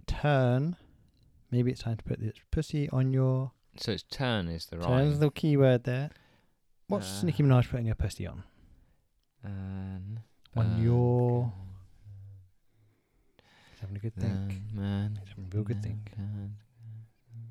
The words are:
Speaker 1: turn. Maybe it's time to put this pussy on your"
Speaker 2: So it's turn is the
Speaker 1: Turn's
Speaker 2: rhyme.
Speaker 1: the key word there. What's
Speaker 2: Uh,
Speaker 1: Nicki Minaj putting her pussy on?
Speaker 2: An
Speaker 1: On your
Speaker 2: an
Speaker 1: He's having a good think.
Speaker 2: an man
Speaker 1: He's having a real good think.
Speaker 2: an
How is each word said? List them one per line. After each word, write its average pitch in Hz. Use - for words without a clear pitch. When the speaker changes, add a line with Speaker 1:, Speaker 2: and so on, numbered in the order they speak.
Speaker 1:
turn. 139
Maybe 123
it's 131
time 113
to -
put -
this 107
pussy 151
on 131
your" 131
Speaker 2:
So -
it's 95
turn 113
is 82
the -
Speaker 1:
Turn's 85
Speaker 2:
rhyme. 147
Speaker 1:
the 151
key 151
word 127
there. 131
What's 196
Speaker 2:
Uh, -
Speaker 1:
Nicki 156
Minaj 131
putting 117
her 110
pussy 98
on? 87
Speaker 2:
An 95
Speaker 1:
On 110
your 120
Speaker 2:
an 117
Speaker 1:
He's -
having 101
a -
good 110
think. 98
Speaker 2:
an 98
man 101
Speaker 1:
He's -
having 98
a 92
real 107
good 104
think. 107
Speaker 2:
an 101